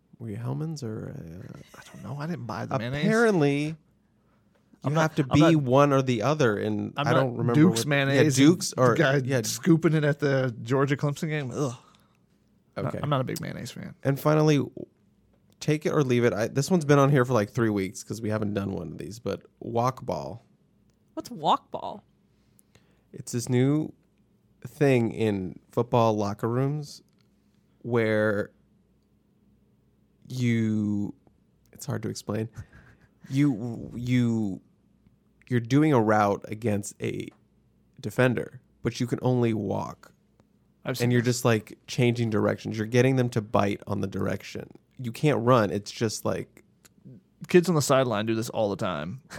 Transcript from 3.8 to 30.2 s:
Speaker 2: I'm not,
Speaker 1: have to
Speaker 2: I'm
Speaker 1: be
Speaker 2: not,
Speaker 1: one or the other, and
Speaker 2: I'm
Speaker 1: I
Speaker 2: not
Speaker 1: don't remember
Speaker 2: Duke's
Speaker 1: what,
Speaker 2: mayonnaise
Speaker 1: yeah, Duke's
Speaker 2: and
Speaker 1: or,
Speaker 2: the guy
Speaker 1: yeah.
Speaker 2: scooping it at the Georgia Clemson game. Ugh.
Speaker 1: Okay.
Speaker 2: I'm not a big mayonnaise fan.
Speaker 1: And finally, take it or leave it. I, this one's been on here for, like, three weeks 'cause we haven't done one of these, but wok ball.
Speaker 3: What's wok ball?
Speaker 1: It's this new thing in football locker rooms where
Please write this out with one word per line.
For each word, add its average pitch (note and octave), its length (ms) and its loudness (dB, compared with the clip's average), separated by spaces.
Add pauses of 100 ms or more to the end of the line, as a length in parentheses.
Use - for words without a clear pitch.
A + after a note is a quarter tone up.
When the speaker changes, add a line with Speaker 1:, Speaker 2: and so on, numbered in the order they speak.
Speaker 2:
I'm C#3 100 -2
not, D#3+ 80 2
Speaker 1:
have D#3 140 0
to D3+ 80 2
Speaker 2:
I'm B2+ 100 -8
Speaker 1:
be D#3+ 220 6
Speaker 2:
not, D3 80 2
Speaker 1:
one C#3 300 4
or C3+ 100 4
the B2 180 0
other, B2+ 360 2
and G#2 400 -4
Speaker 2:
I'm C#3 100 -2
Speaker 1:
I A#2+ 40 4
Speaker 2:
not C3 80 4
Speaker 1:
don't C3 180 0
remember A#2 180 0
Speaker 2:
Duke's D#3 260 6
Speaker 1:
what, C#3 60 -4
Speaker 2:
mayonnaise C#3 520 2
Speaker 1:
yeah, C#3 60 8
Duke's F3 280 4
Speaker 2:
and - 120 -4
Speaker 1:
or, B2 60 6
Speaker 2:
the A2 60 2
guy C#3+ 260 2
Speaker 1:
yeah. B2+ 200 0
Speaker 2:
scooping D#3 500 2
it D#3 100 2
at D3 160 0
the C3 440 0
Georgia C3+ 340 0
Clemson D3 320 -4
game. C#3+ 240 -6
Ugh. B2 220 -2 (1000)
Speaker 1:
Okay. - 240 -6
Speaker 2:
I'm C#3+ 80 -4
not C3+ 120 0
a - 20 -2
big - 180 -6
mayonnaise - 300 -10
fan. - 320 -16
Speaker 1:
And - 160 0
finally, D3+ 440 4 (960)
take D3+ 280 -2
it E3+ 40 -2
or D3 120 2
leave A#2+ 200 2
it. A#2 100 2
I, G#2+ 140 -2
this C#3 220 -2
one's F3+ 160 2
been C#3+ 140 6
on C#3 100 6
here C3+ 160 4
for, B2+ 80 -2
like, G#2 180 2
three A2+ 200 0
weeks F#2+ 320 -4
'cause G#2+ 180 -10
we G#2+ 80 -4
haven't G#2+ 240 -2
done G2 200 -4
one F2+ 180 -8
of E2 80 -14
these, A2 200 -12
but F#2+ 220 -8 (180)
wok A#2 440 -4
ball. D#2+ 420 -8 (680)
Speaker 3:
What's - 160 -14
wok F#3+ 400 -2
ball? - 320 -10 (1080)
Speaker 1:
It's - 180 -14
this A#2+ 180 -6
new C3+ 440 2 (720)
thing B2+ 460 2
in G2 480 -2 (120)
football A#2 440 2
locker G#2 340 -4
rooms C#3 520 -4 (800)
where A2 680 0 (1800)